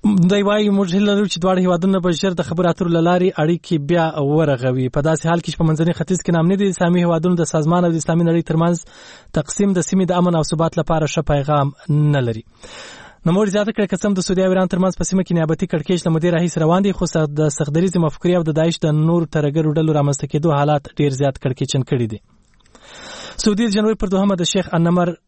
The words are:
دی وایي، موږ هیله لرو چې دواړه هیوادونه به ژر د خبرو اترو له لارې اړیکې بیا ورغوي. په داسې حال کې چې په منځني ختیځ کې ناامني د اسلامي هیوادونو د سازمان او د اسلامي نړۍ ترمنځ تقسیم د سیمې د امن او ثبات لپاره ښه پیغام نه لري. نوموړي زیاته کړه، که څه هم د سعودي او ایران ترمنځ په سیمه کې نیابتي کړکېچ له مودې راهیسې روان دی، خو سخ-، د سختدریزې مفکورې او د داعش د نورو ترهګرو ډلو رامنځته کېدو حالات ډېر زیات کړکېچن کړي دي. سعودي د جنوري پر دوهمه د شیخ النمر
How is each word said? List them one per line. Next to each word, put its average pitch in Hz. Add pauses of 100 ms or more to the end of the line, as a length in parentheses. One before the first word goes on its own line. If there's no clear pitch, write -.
دی 202
وایي، 208
موږ 185
هیله 202
لرو 202
چې 170
دواړه 185
هیوادونه 180
به 175
ژر 190
د 175
خبرو 175
اترو 170
له 165
لارې 180 (140)
اړیکې 165 (160)
بیا 170 (260)
ورغوي. 131
په 147
داسې 160
حال 170
کې -
چې -
په 160
منځني 160
ختیځ 175
کې 170
ناامني 170
د 196
اسلامي 180
هیوادونو 170
د 160
سازمان 165
او 170
د 160
اسلامي 170
نړۍ 165
ترمنځ 170 (640)
تقسیم 196
د 170
سیمې 185
د 180
امن 175
او -
ثبات 160
لپاره 156
ښه 160 (100)
پیغام 143 (140)
نه 147
لري. 113 (840)
نوموړي 190
زیاته 208
کړه، 202
که 185
څه -
هم 202
د 185
سعودي 190
او 185
ایران 185
ترمنځ 185
په 170
سیمه 185
کې -
نیابتي 160
کړکېچ 170
له 165
مودې 160
راهیسې 165 (100)
روان 180
دی، 196
خو 175
سخ-، 156
د 151
سختدریزې 170
مفکورې 175
او 170
د 160 (100)
داعش 165 (100)
د - (220)
نورو 170 (100)
ترهګرو 151
ډلو 156
رامنځته 143
کېدو 156 (100)
حالات 143
ډېر 147
زیات 139
کړکېچن 135
کړي 120
دي. 104 (1200)
سعودي 214
د 202
جنوري 214
پر 190
دوهمه 196
د 175 (120)
شیخ 185
النمر 175